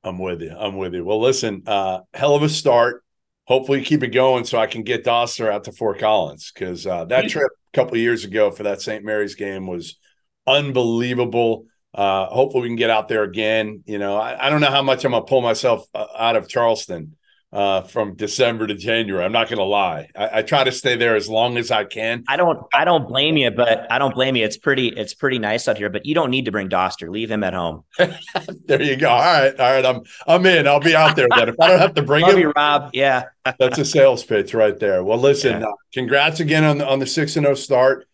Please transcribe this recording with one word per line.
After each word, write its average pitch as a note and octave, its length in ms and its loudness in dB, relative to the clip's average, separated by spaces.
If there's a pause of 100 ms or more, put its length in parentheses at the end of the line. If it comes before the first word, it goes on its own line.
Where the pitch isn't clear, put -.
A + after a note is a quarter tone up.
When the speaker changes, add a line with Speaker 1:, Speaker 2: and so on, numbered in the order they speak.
Speaker 1:
I'm F2+ 160 -10
with F2+ 240 -6
you. D#2+ 160 -12
I'm G2 200 -6
with F2+ 160 -8
you. F2 100 -8
Well, G#2+ 160 -2
listen, A2+ 480 0
uh, F#2+ 320 -2 (120)
hell C#3+ 220 2
of D3 80 2
a D#3 60 0
start. A#2+ 560 2 (400)
Hopefully, C3 340 0
you C3 60 -6
keep D3 180 0
it A#2+ 60 -4
going B2+ 380 2
so A#2+ 120 -2
I A2 80 0
can A2+ 160 -10
get A2+ 220 -4
Doster A#2+ 440 -2
out G#2 140 -4
to G#2 100 -14
Fort G#2 280 -6
Collins, F#2 500 -2
'cause, F2+ 380 -10
uh, F2 160 -4
that B2 180 0
Speaker 2:
Yeah. G#2+ 80 -4
Speaker 1:
trip C#3+ 220 -2 (200)
a - 40 -2
couple B2 180 0
of A2+ 60 0
years A#2 240 0
ago G2+ 260 0
for G#2 140 -12
that G2 180 -4
Saint G#2+ 220 -10
Mary's G#2 320 -4
game F#2+ 320 -10
was E2+ 280 -12 (680)
unbelievable. A#2+ 1040 -2 (280)
Uh, F#2+ 320 0
hopefully, C3 360 0
we A#2 60 -6
can A#2 80 -4
get A2+ 140 0
out G#2+ 180 0
there A2 140 0
again. G#2+ 640 -2
You G#2 120 -8
know, G2+ 180 -4
I, B2 300 -4
I C#3+ 40 2
don't D3+ 100 2
know C#3+ 100 4
how C#3 120 0
much C3+ 220 0
I'm B2+ 80 0
gonna A#2 120 0
pull C3+ 160 2
myself, A#2 540 0
uh, G#2+ 120 -8 (100)
out A#2 200 0
of - 120 -2
Charleston, G2+ 680 -2 (360)
uh, G2 300 0
from G#2 320 -6
December A2 520 -2
to G#2 80 -6
January. G2 500 -2
I'm G2 80 -2
not A2+ 160 0
gonna G#2 140 -4
lie. F#2+ 540 -2
I, A2 220 -4
I A2 40 0
try C3+ 220 2
to B2+ 80 2
stay B2 240 -2
there A#2 200 2
as G2+ 120 -2
long A#2 280 0
as A#2 140 -6
I G#2+ 140 0
can. A2+ 440 -8
Speaker 2:
I C#3 80 0
don't, E3+ 240 0 (140)
I C#3+ 100 2
don't D#3+ 240 2
blame D3 280 0
you, B2+ 140 2
but A2 420 0
I B2+ 60 0
don't C3+ 160 -2
blame C3 220 0
you. A2+ 80 0
It's G#2+ 140 -4
pretty, C3 300 0
it's A2 260 -8
pretty C3 240 -4
nice G#2+ 300 -2
out G#2 100 -2
here, G#2 120 -4
but F#2+ 160 -8
you D3+ 80 -4
don't D#3 160 0
need C3 140 -2
to A2+ 80 -4
bring G2 160 -4
Doster. F2+ 420 -4
Leave G#2+ 200 -8
him G#2+ 140 -4
at F#2 100 -4
home. E2 300 -6 (140)
<laughs> F3 100 2 (580)
Speaker 1:
There C#3 160 2
you C#3 140 -2
go. C#3+ 140 0
All A#2+ 100 4
right. C#3+ 380 2
All C3 140 4
right. C3 120 2
I'm, B2+ 180 0 (240)
I'm F3 180 4
in. E3+ 240 6
I'll C#3+ 120 4
be D#3+ 140 4
out D#3 220 6
there C3 180 4
then. A#2 140 4
If A#2 100 -6
I E3 100 6
don't F#3 120 8
have F#3+ 140 4
to D#3 80 0
bring D3 200 2
Speaker 2:
Love F#3+ 120 8
Speaker 1:
him. F#3+ 60 6
Speaker 2:
you, D3+ 140 2
Rob. D3 380 2
Yeah. C3 320 0 (200)
<laughs> B2+ 140 -4
Speaker 1:
That's B2+ 200 2
a D3 60 0
sales C3+ 400 4
pitch G2+ 280 -2
right G#2+ 260 2
there. F#2+ 240 0
Well, G#2+ 160 0
listen, C3+ 420 2
Speaker 2:
Yeah. A2 80 -4
Speaker 1:
uh, G#2 40 -6 (220)
congrats C#3 460 0
again D#3 240 2
on D3 140 2
the, C#3+ 80 -4
on C3+ 120 0
the C3+ 80 -2
six D3+ 300 -4
and D3 100 0
oh C#3 80 4
start. C3 600 2